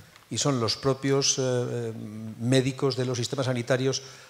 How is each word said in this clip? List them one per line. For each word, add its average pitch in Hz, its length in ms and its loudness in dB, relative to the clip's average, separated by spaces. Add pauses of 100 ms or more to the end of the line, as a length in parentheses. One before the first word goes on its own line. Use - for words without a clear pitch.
(320)
Y 117 60 -4
son 135 220 2
los 110 180 0
propios, 139 600 2
eh, 123 520 0 (480)
médicos 131 560 2
de 127 100 0
los 127 120 -2
sistemas 120 300 -2
sanitarios 127 560 0 (260)